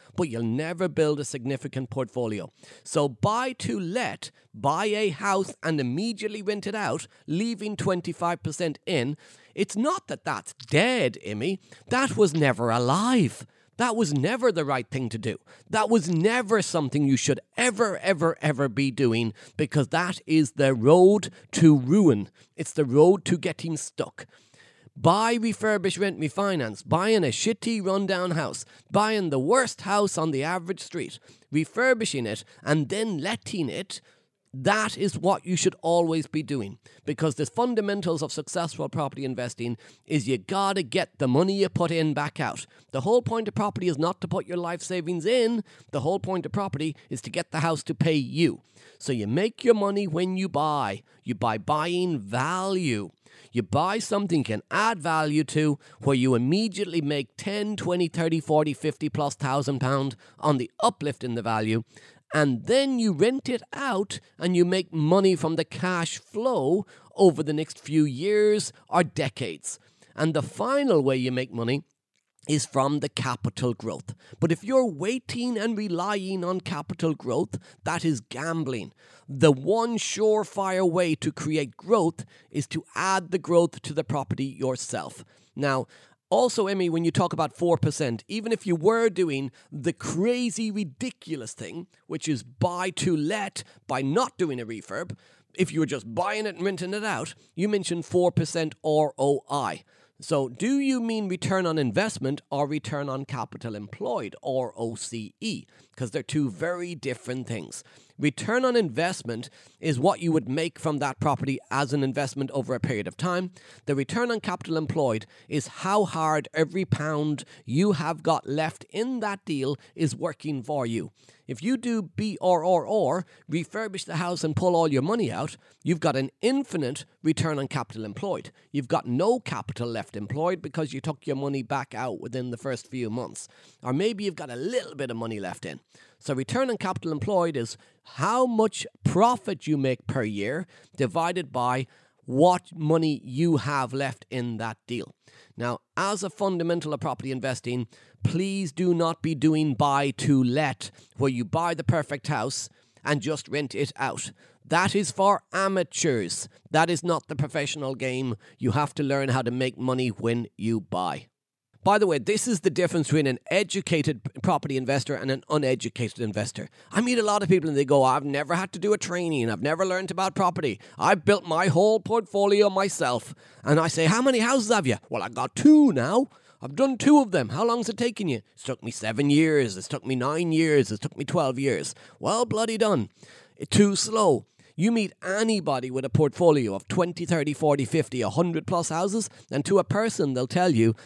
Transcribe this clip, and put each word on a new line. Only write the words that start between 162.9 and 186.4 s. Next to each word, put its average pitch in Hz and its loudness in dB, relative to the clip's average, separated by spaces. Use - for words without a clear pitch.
between 143 2
an 127 0
educated 170 0
p-, - -10
property 143 0
investor 131 -2
and 131 -4
an 135 -4
uneducated 131 -2
investor. 107 -6
I 196 2
meet 247 0
a 226 0
lot 208 2
of 175 -4
people 175 4
and 143 0
they 143 4
go, 139 6
"I've 131 4
never 143 -2
had 190 -4
to 190 -12
do 208 2
a 208 2
training. 165 -2
I've 101 -4
never 165 0
learned 185 -4
about 190 -2
property. 180 0
I've 165 4
built 202 4
my 170 2
whole 208 6
portfolio 202 2
myself." 175 0
And 151 4
I 165 4
say, 160 2
"How 208 6
many 254 4
houses 233 2
have 196 2
you?" 113 2
"Well, 110 -4
I 98 -6
got 127 -6
two 294 8
now. 160 2
I've 139 -10
done 262 2
two 294 8
of 220 0
them." 131 0
"How 160 0
long's 233 0
it 220 -6
taken 220 -2
you?" 117 -2
"It's - -20
took 131 -8
me 117 -6
seven 113 0
years. 143 4
It's 92 -12
took - -8
me 131 -2
nine 156 0
years. 151 4
It's 107 -4
took - -8
me 139 -6
twelve 135 0
years." 113 -2
"Well, 220 0
bloody 220 -2
done. 208 2
Too 202 6
slow." 208 2
You 220 4
meet 220 0
anybody 180 -2
with 131 -4
a 131 -8
portfolio 147 4